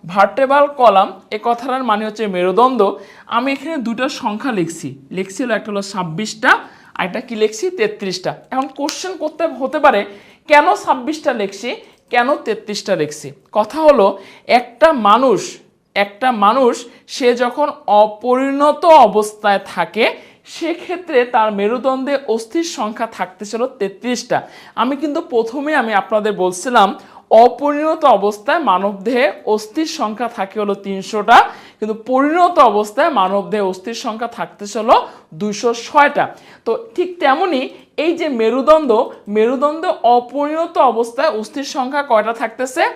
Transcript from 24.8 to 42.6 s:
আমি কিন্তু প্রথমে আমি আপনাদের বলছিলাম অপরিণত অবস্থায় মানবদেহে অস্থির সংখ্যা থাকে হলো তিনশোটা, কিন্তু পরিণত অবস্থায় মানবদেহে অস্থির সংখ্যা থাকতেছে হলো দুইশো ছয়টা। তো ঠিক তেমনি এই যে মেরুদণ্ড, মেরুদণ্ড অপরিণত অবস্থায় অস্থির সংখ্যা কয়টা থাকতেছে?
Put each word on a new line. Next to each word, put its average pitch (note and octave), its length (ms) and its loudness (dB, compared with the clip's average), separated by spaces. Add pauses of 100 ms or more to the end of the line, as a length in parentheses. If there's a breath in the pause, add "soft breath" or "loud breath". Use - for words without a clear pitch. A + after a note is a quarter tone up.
আমি C4 200 0
কিন্তু D#4 180 -4 (120)
প্রথমে B3 400 -2 (100)
আমি A3+ 100 -4 (100)
আপনাদের G#3+ 300 -2 (100)
বলছিলাম G3 460 2 (560 loud breath)
অপরিণত D4 580 0 (160)
অবস্থায় G#3 420 -2 (100)
মানবদেহে G3+ 560 0 (280)
অস্থির D#4 440 -6
সংখ্যা A3+ 300 -4 (100)
থাকে G3 240 -6
হলো G3+ 120 -2 (120)
তিনশোটা, G3 520 2 (400 loud breath)
কিন্তু G#3+ 160 -4 (160)
পরিণত D#4+ 460 2 (140)
অবস্থায় G#3 400 0 (100)
মানবদেহে F#3+ 500 -2
অস্থির A3+ 340 -10
সংখ্যা A3+ 340 -8
থাকতেছে G#3 440 -12
হলো B3+ 140 2 (440 loud breath)
দুইশো G#3 300 -4 (160)
ছয়টা। A#3+ 380 2 (420 loud breath)
তো A3+ 60 -2 (220)
ঠিক F4+ 140 -2 (140)
তেমনি D4 380 2 (440 loud breath)
এই E4 160 0
যে F4 60 -2 (140)
মেরুদণ্ড, C4 500 2 (460 loud breath)
মেরুদণ্ড C#4 480 0 (320)
অপরিণত D4 600 -2 (140)
অবস্থায় A#3 400 -2 (100)
অস্থির C#4 360 -8
সংখ্যা C#4 340 -4
কয়টা A3 220 2 (100)
থাকতেছে? B3+ 400 -6 (140)